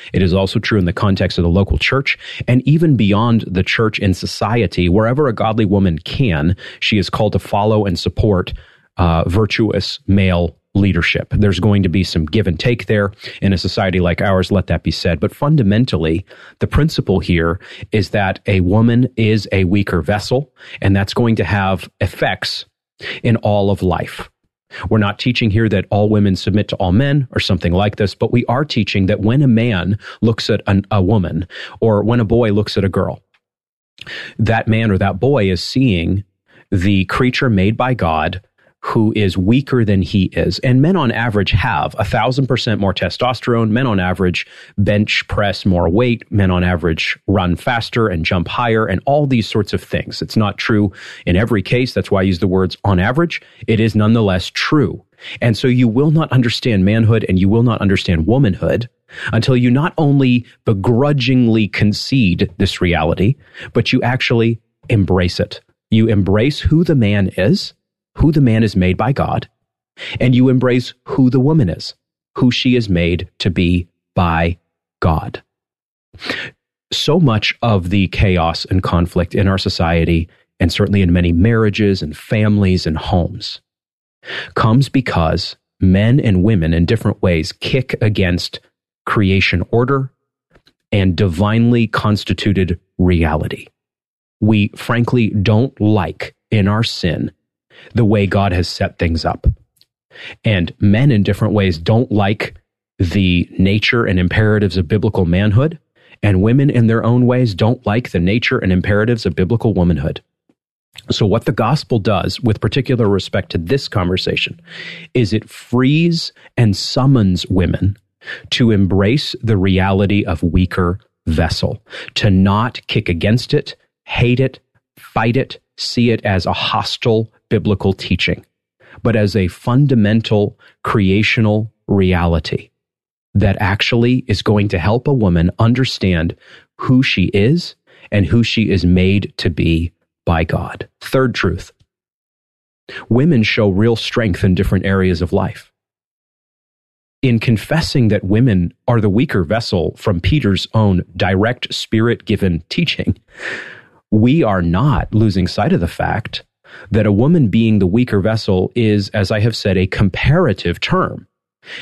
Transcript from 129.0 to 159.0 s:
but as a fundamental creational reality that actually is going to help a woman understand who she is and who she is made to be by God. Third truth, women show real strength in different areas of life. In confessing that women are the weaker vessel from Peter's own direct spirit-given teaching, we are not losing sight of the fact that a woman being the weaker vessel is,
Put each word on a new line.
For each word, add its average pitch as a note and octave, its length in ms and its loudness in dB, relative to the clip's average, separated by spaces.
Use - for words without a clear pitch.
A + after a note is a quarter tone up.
but A2+ 140 2
as G2+ 180 0
a F#2 140 0
fundamental A2+ 1080 2
creational G#2+ 880 0
reality F2 800 0
that G2+ 260 2
actually A#2 680 0
is G2 140 -2
going G#2 280 0
to F2+ 100 -2
help G#2 280 -2
a C#3+ 60 2
woman F2 460 2
understand A2 760 0
who C3 260 2
she F#2+ 220 0
is B2 500 0
and G2+ 140 2
who A2+ 180 2
she A2 280 0
is F2 140 0
made F#2 500 2
to - 140 -4
be E2 420 -2
by E2 180 0
God. - 440 -6
Third C3 340 0
truth, - 360 -4
women B2+ 340 2
show G#2+ 260 0
real A2 260 2
strength G#2+ 480 -2
in F#2 120 2
different F#2+ 300 0
areas F#2 360 0
of E2+ 120 -2
life. - 380 -4
In A#2+ 180 2
confessing B2 680 0
that G2+ 160 0
women G2 500 2
are A#2+ 140 2
the G#2 80 2
weaker G#2+ 340 0
vessel F2 540 -2
from F2+ 240 -2
Peter's F2+ 520 0
own G2+ 300 2
direct G2 580 -2
spirit-given G#2 960 -2
teaching, - 480 -4
we B2 340 2
are G2 180 0
not F#2 520 0
losing G2 340 2
sight A#2+ 260 -2
of D3 60 2
the E2+ 80 -2
fact - 560 -6
that G#2 140 2
a G#2 60 2
woman C3 380 4
being A2 300 2
the F#2 80 2
weaker A2 320 0
vessel G#2 560 0
is, G#2+ 340 2